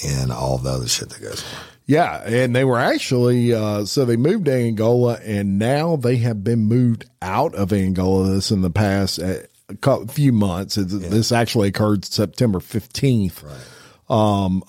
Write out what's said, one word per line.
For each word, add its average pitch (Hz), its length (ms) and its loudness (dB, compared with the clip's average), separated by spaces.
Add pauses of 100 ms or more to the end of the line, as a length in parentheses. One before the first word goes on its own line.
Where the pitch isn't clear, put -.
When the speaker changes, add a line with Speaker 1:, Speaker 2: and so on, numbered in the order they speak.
Speaker 1:
and 65 280 -2
all 65 260 -2
the 65 120 -4
other 64 180 -4
shit - 220 -6
that - 120 -18
goes 52 220 -12
on. - 160 -14 (260)
Speaker 2:
Yeah, 127 400 2
and 120 280 0
they 131 100 2
were 123 140 2
actually, 123 760 2
uh, 104 320 -2
so 139 180 0
they 120 140 2
moved 175 260 0
to 139 80 2
Angola, 120 720 2
and 101 340 0
now 147 380 0
they 123 200 0
have 113 280 -2
been 117 200 2
moved 117 420 2 (160)
out 107 320 -2
of 98 180 -2
Angola. 95 640 2
This 98 160 -2
in 104 100 2
the 92 80 0
past, 98 520 0
uh, 90 160 -4 (340)
a 101 60 -14
cou-, 120 300 0
few 135 260 2
months. 98 440 0
It, 95 140 -2
Speaker 1:
Yeah. 92 180 -6
Speaker 2:
this 107 240 2
actually 117 360 0
occurred 104 360 0
September 107 560 -2
fifteenth, 110 800 -2
Speaker 1:
Right. 73 120 -16 (560)
Speaker 2:
um, 98 580 2